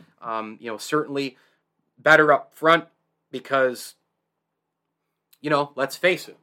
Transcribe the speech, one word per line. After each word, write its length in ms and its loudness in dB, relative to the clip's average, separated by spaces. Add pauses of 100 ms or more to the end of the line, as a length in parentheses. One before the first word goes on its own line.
(200)
um, 400 -8
you 120 -12
know, 80 -10
certainly 580 -4 (640)
better 340 6
up 220 -2
front 300 2 (440)
because, 640 -4 (1500)
you 100 -4
know, 240 -2
let's 200 -4
face 320 -2
it, 160 -20